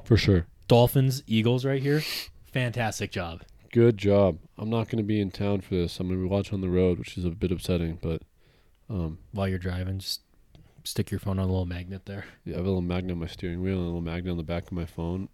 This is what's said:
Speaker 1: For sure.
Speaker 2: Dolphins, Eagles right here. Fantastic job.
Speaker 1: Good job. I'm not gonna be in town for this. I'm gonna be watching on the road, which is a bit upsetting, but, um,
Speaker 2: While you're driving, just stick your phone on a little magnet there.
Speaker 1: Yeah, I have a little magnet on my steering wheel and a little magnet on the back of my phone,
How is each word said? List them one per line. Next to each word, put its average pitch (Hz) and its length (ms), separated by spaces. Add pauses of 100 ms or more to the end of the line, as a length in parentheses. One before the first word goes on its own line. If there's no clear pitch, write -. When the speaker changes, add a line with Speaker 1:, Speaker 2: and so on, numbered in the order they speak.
Speaker 1:
For 117 120
sure. 90 280 (220)
Speaker 2:
Dolphins, 131 600
Eagles 117 380
right 135 160
here. 147 200 (500)
Fantastic 117 600
job. 87 300 (300)
Speaker 1:
Good 117 260
job. 98 420 (180)
I'm 107 120
not 113 200
gonna 113 140
be 104 180
in 98 80
town 101 320
for 95 140
this. 85 240
I'm 92 80
gonna 92 140
be 92 60
watching 101 280
on 95 60
the 92 80
road, 90 300
which - 180
is 90 80
a 87 40
bit 90 220
upsetting, 85 500
but, 82 220 (640)
um, 85 300 (120)
Speaker 2:
While 98 160
you're 92 120
driving, 92 400
just - 220 (640)
stick - 280
your 98 80
phone 95 180
on 95 80
a - 20
little 92 200
magnet 90 400
there. 98 180 (200)
Speaker 1:
Yeah, 87 100
I - 20
have 90 80
a 98 40
little 92 120
magnet 90 300
on 85 80
my 82 80
steering 87 340
wheel 95 140
and 90 80
a - 20
little 85 160
magnet 87 300
on 87 60
the 82 60
back 85 220
of - 60
my 85 140
phone, 87 480